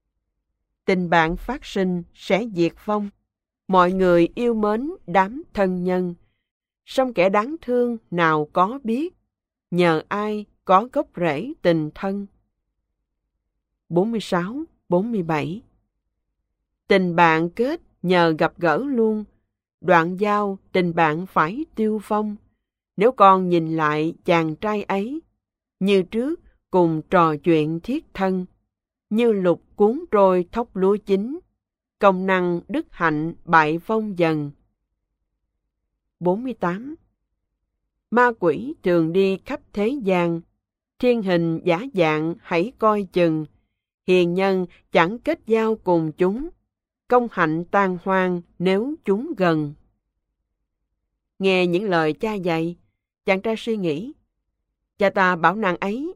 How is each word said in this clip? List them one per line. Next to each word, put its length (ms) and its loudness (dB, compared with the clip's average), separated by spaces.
Tình 240 0
bạn 280 2
phát 280 -10
sinh 380 -2
sẽ 320 -2
diệt 180 0
vong. 240 -4
Mọi 240 4
người 440 2
yêu 180 -2
mến 380 -2
đám 360 -2
thân 300 -2
nhân, 320 -2
song 280 -2
kẻ 160 2
đáng 320 -2
thương 360 -2
nào 420 2
có 300 0
biết, 300 -4
nhờ 360 2
ai 380 -6
có 280 4
gốc 220 -2
rễ 460 -4
tình 340 0
thân. 300 -8
Bốn 220 0
mươi 100 -4
sáu, 420 -4
bốn 220 0
mươi 120 -2
bảy. 380 -4
Tình 280 2
bạn 340 4
kết 320 -4
nhờ 360 2
gặp 200 0
gỡ 200 2
luôn, 460 -2
đoạn 380 2
giao 380 -2
tình 240 0
bạn 300 0
phải 400 -2
tiêu 320 -2
vong. 280 -4
Nếu 140 4
con 380 6
nhìn 260 0
lại 380 0
chàng 300 0
trai 280 -4
ấy, 380 -6
như 240 4
trước 360 -4
cùng 380 2
trò 260 4
chuyện 440 0
thiết 340 -6
thân, 320 -2
như 220 2
lục 320 2
cuốn 360 2
trôi 400 4
thóc 240 -6
lúa 220 2
chín, 420 -4
công 260 4
năng 420 0
đức 220 -6
hạnh 440 -2
bại 320 4
vong 420 -4
dần. 320 -2
Bốn 240 0
mươi 100 -6
tám. 420 -6
Ma 280 4
quỷ 340 -2
thường 300 2
đi 320 2
khắp 160 -8
thế 140 -2
gian, 540 -2
thiên 220 2
hình 440 0
giả 280 0
dạng 480 0
hãy 380 -2
coi 240 2
chừng, 420 0
hiền 260 2
nhân 320 0
chẳng 280 2
kết 260 -4
giao 300 0
cùng 360 0
chúng, 380 -2
công 240 2
hạnh 340 0
tan 380 0
hoang 380 0
nếu 360 0
chúng 320 -2
gần. 360 0
Nghe 280 2
những 220 -2
lời 240 0
cha 200 -6
dạy, 440 -4
chàng 160 0
trai 160 -4
suy 200 -6
nghĩ, 360 -4
cha 120 2
ta 260 2
bảo 200 0
nàng 220 -2
ấy 380 -6